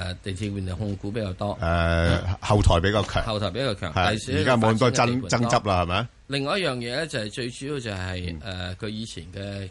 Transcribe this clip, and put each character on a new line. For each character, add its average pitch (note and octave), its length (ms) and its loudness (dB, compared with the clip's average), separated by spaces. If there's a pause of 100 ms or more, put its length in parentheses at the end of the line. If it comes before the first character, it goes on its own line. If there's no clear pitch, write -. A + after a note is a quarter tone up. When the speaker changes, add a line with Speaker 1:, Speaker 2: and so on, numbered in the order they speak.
(100)
Speaker 1:
誒， F2+ 140 -8
地 G2+ 80 -6
鐵 G2+ 220 -4
原 G2 120 -4
來 F#2 80 -6
控 G2+ 220 -4
股 G2+ 140 -8
比 A2+ 100 -4
較 G2 140 -4
多。 G2+ 260 -4
Speaker 2:
誒， E2+ 600 4 (200)
後 G#2 220 4
台 F2 180 8
比 F#2+ 120 4
較 G#2+ 100 4
強。 - 220 -2
Speaker 1:
後 A2 140 -2
台 G2+ 120 -2
比 F#2+ 80 -6
較 B2+ 160 0
強。 F2+ 180 -8
Speaker 2:
係。 F#2 200 2
Speaker 1:
第 A2 60 -2
時 - 140 -6
呢， F#2 80 0
Speaker 2:
而 D#3 40 2
家 B2+ 120 6
冇 A2+ 180 6
咁 A2 40 0
多 B2 140 6
爭-， C3 40 0
Speaker 1:
發 B2 100 4
展 - 20 2
嘅 B2 120 0
地 - 0 -
盤 - 0 -
多。 A#2 300 0
Speaker 2:
爭 A#2+ 120 4
執 G#2 60 -2
啦， F2+ 140 4
係 E2+ 40 0
咪？ G2 200 0 (200)
Speaker 1:
另 C#3 200 -4
外 E3 120 -2
一 F#3 40 -2
樣 C#3 160 -2
嘢 A#2+ 180 -6
呢， D#3+ 100 -4
就 D3 120 -6
係 G#2+ 120 -6
最 B2 200 -6
主 C3+ 160 -12
要 D3 120 -4
就 A#2 120 -6
係， F2+ 500 -6
Speaker 2:
嗯。 F2+ 400 -8
Speaker 1:
誒， - 60 -8
佢 - 20 -6
以 A2 160 -8
前 F2+ 260 -12
嘅 G2 400 -10